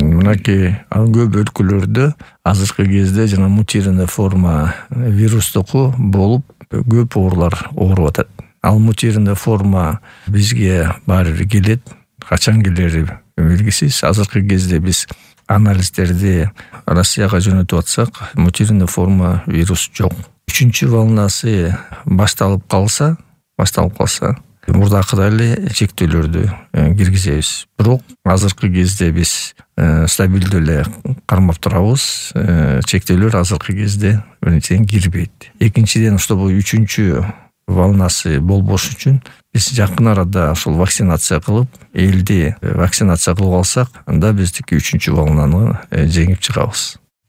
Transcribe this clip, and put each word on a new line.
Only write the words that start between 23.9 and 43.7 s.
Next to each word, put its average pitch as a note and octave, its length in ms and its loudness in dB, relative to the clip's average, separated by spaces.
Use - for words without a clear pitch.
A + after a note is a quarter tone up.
калса, - 400 -2
мурдакыдай G2 640 2
эле A#2 400 0
чектөөлөрдү, E2 720 0
э, D2+ 240 2
киргизебиз. F2+ 680 0
Бирок A#2+ 240 2
азыркы G2+ 440 0
кезде F2+ 420 0
биз, - 440 -4
э, D#2+ 280 2
стабилдүү F#2+ 540 0
эле D#2 240 0
кармап F#2 320 2
турабыз. - 800 -2
Э, D2+ 500 0
чектөөлөр F#2+ 560 0
азыркы F2 320 -4
кезде G2+ 500 -2
биринчиден F2+ 420 0
кирбейт. F2+ 760 -2
Экинчиден, A2 580 2
чтобы G2 340 0
үчүнчү G2 720 0
волнасы F2+ 720 2
болбош G2 540 0
үчүн C3+ 260 0
биз - 240 0
жакын G#2 320 0
арада F#2 440 0
ушул D#2 280 -2
вакцинация F2+ 600 0
кылып, A#2 280 0
элди, F#2 680 0
э, - 140 -4
вакцинация F2+ 600 0
кылып F#2 260 0
алсак, B2 280 0